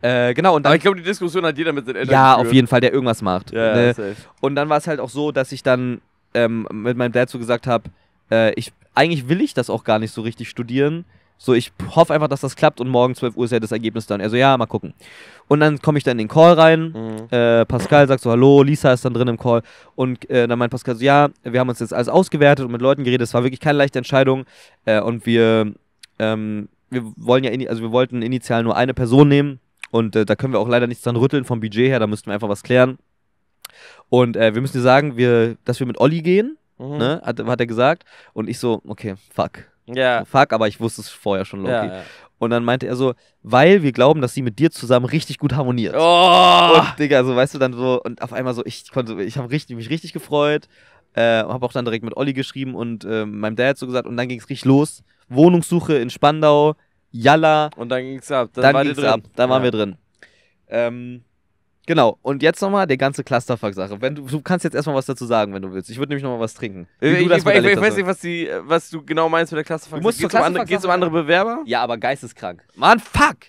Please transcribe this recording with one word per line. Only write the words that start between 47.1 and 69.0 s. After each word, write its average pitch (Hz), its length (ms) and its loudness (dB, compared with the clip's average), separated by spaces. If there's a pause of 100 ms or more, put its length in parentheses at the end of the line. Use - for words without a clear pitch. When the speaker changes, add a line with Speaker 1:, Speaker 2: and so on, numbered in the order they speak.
Speaker 1:
so, 127 120 -2
weißt 131 180 0
du, 151 40 -10
dann 131 160 0
so, 127 280 -2
und 117 200 -10
auf 120 100 -10
einmal 127 220 -6
so, 117 100 -8
ich - 260 -16
konnte, 113 320 -6
ich 110 160 -8
hab 120 120 -10
richtig, 131 260 -8
mich 113 140 -12
richtig 165 220 -8
gefreut, 151 560 -2 (460)
äh, 113 280 2
hab 123 200 -6
auch 123 100 -6
dann 127 120 -4
direkt 113 200 -6
mit 113 120 -8
Olli 139 160 -4
geschrieben 131 420 -8
und, 117 300 -8
äh, 110 200 -4
meinem 107 320 -8
Dad 131 220 0
so 131 80 -10
gesagt, 123 220 -6
und 120 80 -8
dann 120 120 -6
ging's 120 200 -12
richtig 135 160 -12
los. 139 380 2 (260)
Wohnungssuche 165 680 4
in 123 160 -2
Spandau, 151 640 2 (380)
Jalla. 151 640 4
Speaker 2:
Und 120 140 -12
dann 127 120 -4
ging's 131 300 -12
ab, 123 220 -2
dann 127 80 -4
Speaker 1:
Dann 139 120 6
Speaker 2:
war 139 80 2
ihr 143 80 0
Speaker 1:
ging's 135 100 -8
Speaker 2:
drin. 127 100 0
Speaker 1:
ab, 110 100 0 (160)
dann 123 140 2
waren 131 120 2
Speaker 2:
Ja. - 20 -4
Speaker 1:
wir 123 60 2
drin. 107 260 -4 (720)
Ähm, 120 540 -8 (640)
genau, 139 360 2
und 135 200 -4
jetzt 160 180 2
nochmal 196 260 -2
der 143 100 0
ganze 139 260 -4
Clusterfuck-Sache. 104 800 -6
Wenn 135 160 -4
du, 143 100 -16
du 143 160 -6
kannst 180 220 -4
jetzt 165 100 -4
erstmal 143 220 -4
was 131 100 -4
dazu 127 200 -8
sagen, 107 280 0
wenn 95 80 -10
du 95 100 -12
willst. 95 180 -10
Ich 113 80 -16
würd 139 100 -6
nämlich 139 160 -6
nochmal 123 160 -6
was 113 140 -6
trinken. 95 340 -14 (120)
Wie 139 80 2
Speaker 2:
Ich, 175 140 2
Speaker 1:
du 175 60 2
das 170 100 4
Speaker 2:
ich, 160 80 -4
ich, - 40 0
ich 202 40 4
Speaker 1:
miterlebt 196 260 4
Speaker 2:
weiß 214 100 2
Speaker 1:
hast. 208 60 -4
Speaker 2:
nicht, 196 100 -4
was 185 140 -4
die, 170 280 -8 (160)
was 165 260 -2
du 160 140 -12